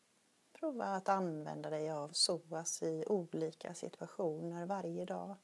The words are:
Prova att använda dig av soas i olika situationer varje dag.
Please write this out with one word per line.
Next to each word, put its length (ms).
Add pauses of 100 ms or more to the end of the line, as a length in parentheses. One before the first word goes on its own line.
(540)
Prova 320
att 240
använda 600
dig 220
av 180
soas 760
i 240
olika 680
situationer 920
varje 400
dag. 380